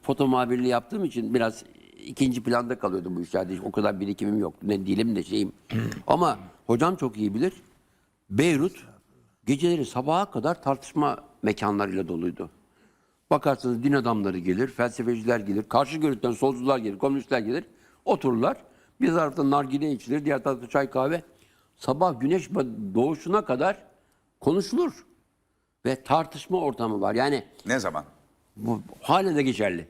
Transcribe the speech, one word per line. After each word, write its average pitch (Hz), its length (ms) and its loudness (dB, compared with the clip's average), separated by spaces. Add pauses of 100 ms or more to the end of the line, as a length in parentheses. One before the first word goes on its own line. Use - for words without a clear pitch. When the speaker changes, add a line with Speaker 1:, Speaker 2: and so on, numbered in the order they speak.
Speaker 1:
foto 139 260 0
muhabirliği 127 420 2
yaptığım 123 360 -2
için 117 280 -4
biraz 113 300 0 (420)
ikinci 123 380 0
planda 120 360 0
kalıyordum 92 360 -2
bu 87 60 -2
işlerde. 92 320 -2 (100)
O 101 80 -6
kadar 104 280 0
birikimim 104 400 -2
yoktu. 90 280 -2
Ne 98 180 0
dilim 104 300 2
ne 92 80 -2
şeyim. 101 280 -2 (200)
Speaker 2:
<clears throat> - 360 -4
Speaker 1:
Ama 151 320 4 (280)
hocam 147 280 4
çok 120 220 -4
iyi 104 160 0
bilir. 156 200 0 (760)
Beyrut 143 560 2 (600)
geceleri 147 400 2
sabaha 156 460 -2
kadar 147 320 -2
tartışma 139 540 -2 (260)
mekanlarıyla 101 640 0
doluydu. 85 420 -4 (800)
Bakarsınız 127 540 0
din 139 100 4
adamları 110 440 2
gelir, 92 300 0
felsefeciler 120 720 0
gelir, 101 300 -2
karşı 143 280 2
görüşten 131 340 0
solcular 131 460 0
gelir, 107 200 -4
komünistler 139 420 0
gelir, 117 240 -4 (420)
otururlar. 143 520 2 (440)
Bir 254 60 4
tarafta 156 420 2
nargile 143 420 0
içilir, 139 340 -4
diğer 143 180 0
tarafta 123 260 -4
çay 139 200 0
kahve. 143 320 0 (540)
Sabah 143 440 0
güneş 160 280 0
ba-, 110 480 -4
doğuşuna 160 500 2
kadar 156 320 0 (640)
konuşulur 202 680 0 (800)
ve 131 180 -2
tartışma 160 580 0
ortamı 113 400 -2
var. 101 140 0
Yani 131 280 0 (220)
Speaker 3:
Ne 127 140 0
zaman? 78 240 -4 (520)
Speaker 1:
bu 107 260 -4 (200)
halen 180 340 2
de 147 80 2
geçerli. 101 460 0